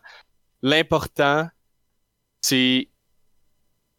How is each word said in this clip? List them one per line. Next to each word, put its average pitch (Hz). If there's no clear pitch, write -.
l'important, 151
c'est 127